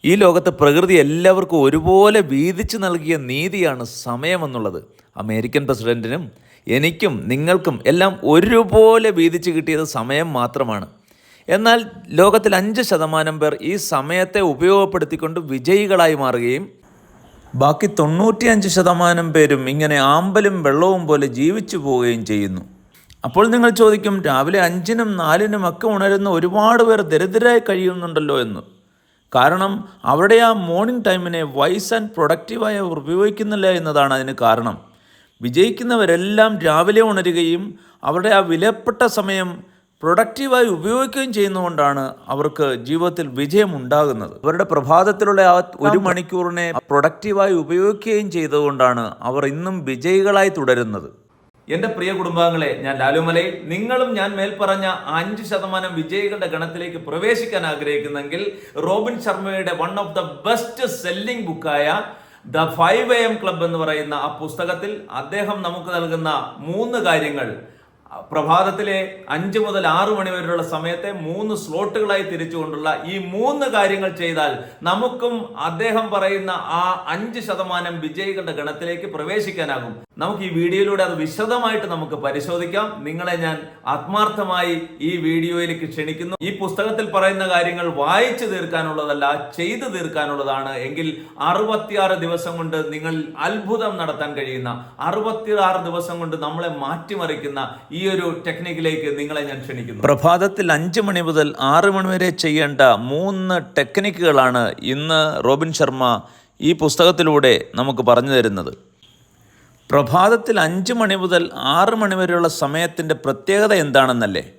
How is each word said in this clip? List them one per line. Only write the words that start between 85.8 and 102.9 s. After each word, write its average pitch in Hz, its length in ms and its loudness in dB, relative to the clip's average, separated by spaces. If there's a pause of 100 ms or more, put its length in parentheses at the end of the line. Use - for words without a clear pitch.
ക്ഷണിക്കുന്നു. 160 520 -8
ഈ 180 160 -6
പുസ്തകത്തിൽ 214 540 -4
പറയുന്ന 190 360 2
കാര്യങ്ങൾ 175 400 0 (140)
വായിച്ചു 226 440 0
തീർക്കാനുള്ളതല്ല, 156 1120 -4
ചെയ്തു 220 320 -6
തീർക്കാനുള്ളതാണ്. 143 840 -6 (140)
എങ്കിൽ 156 200 -6 (320)
അറുപത്തിയാറ് 196 840 0
ദിവസം 170 320 -6
കൊണ്ട് 156 360 -6
നിങ്ങൾ 156 300 -6 (140)
അത്ഭുതം 208 600 -4
നടത്താൻ 147 360 -6
കഴിയുന്ന, 131 380 -8 (280)
അറുപത്തിയാറ് 202 840 -2
ദിവസം 170 340 -6
കൊണ്ട് 165 180 -6
നമ്മളെ 165 340 -6 (120)
മാറ്റിമറിക്കുന്ന 151 800 -8 (300)
ഈ 165 180 -8
ഒരു 180 380 -4
ടെക്നിക്കിലേക്ക് 160 720 -4
നിങ്ങളെ 147 220 -4
ഞാൻ 139 200 -8
ക്ഷണിക്കുന്നു. 123 420 -10
പ്രഭാതത്തിൽ 175 680 2
അഞ്ച് 170 300 0
മണി 196 200 -2
മുതൽ 156 260 2 (120)
ആറ് 151 360 4
മണി 190 120 0
വരെ 185 220 0
ചെയ്യേണ്ട 151 520 0
മൂന്ന് 160 760 2 (220)